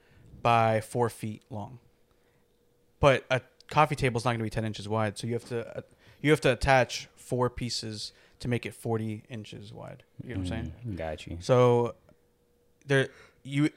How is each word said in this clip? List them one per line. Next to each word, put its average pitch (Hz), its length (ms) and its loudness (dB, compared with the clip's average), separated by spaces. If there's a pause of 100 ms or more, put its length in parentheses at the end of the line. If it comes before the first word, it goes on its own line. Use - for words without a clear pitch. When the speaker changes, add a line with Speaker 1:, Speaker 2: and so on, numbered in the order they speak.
(420)
Speaker 1:
by 113 380 4
four 120 280 0
feet 107 420 -10
long. 117 280 -12 (1200)
But 139 300 6
a 131 100 2 (280)
coffee 151 260 4
table 123 240 0
is 107 60 -6
not 123 80 2
gonna 113 120 -2
be 107 60 -4
ten 110 140 -4
inches 101 240 -6
wide, 107 300 -2
so - 80 -8
you 117 80 -2
have 117 120 -6
to, - 320 -6
uh, - 20 -10 (400)
you 139 100 2
have 156 120 4
to 139 100 4
attach 127 640 2
four 123 360 -2
pieces 110 640 -8 (280)
to - 80 -8
make 117 180 -2
it 101 80 -10
forty 110 540 -4
inches 107 440 -14
wide. 107 300 -16 (200)
You - 120 -14
know 98 60 -4
what - 0 -
I'm 90 60 -4
saying? 82 280 -6 (140)
Speaker 2:
Mm, 98 80 -8
got 80 300 -8
you. 85 140 -10
Speaker 1:
So 120 540 4 (920)
there, 135 220 2 (340)
you, 143 340 0